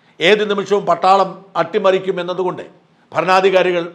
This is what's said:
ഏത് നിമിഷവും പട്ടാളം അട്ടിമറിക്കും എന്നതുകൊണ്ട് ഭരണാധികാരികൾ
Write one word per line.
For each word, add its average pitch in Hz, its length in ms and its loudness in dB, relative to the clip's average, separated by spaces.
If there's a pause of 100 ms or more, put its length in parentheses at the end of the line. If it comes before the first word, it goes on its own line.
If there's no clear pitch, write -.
(220)
ഏത് 202 280 2
നിമിഷവും 196 360 -2
പട്ടാളം 185 600 0 (100)
അട്ടിമറിക്കും 185 680 -2
എന്നതുകൊണ്ട് 175 420 -6 (500)
ഭരണാധികാരികൾ 180 800 2